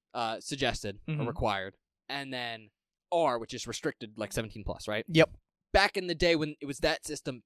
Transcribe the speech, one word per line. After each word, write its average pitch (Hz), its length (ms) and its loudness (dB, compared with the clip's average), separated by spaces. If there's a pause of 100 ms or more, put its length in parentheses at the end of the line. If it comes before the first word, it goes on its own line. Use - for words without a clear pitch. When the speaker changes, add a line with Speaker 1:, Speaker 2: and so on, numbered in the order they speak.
(140)
Speaker 1:
uh, 113 280 -2
suggested 117 640 -2
or 156 60 -2
Speaker 2:
Mm-hmm. 147 140 0
Speaker 1:
required, 98 500 -2 (320)
and 135 240 -6
then 117 380 -6 (380)
R, 151 300 4
which 113 140 -8
is 123 120 -8
restricted, 117 520 -6
like, 107 160 -6
seventeen 110 320 -6
plus, - 200 -8
right? 107 220 -2
Speaker 2:
Yep. 160 220 8 (420)
Speaker 1:
Back 202 240 4
in 185 120 -2
the 175 80 -2
day 170 200 4
when 151 240 0
it 143 60 -8
was 139 140 -6
that 156 260 0
system, 135 400 -8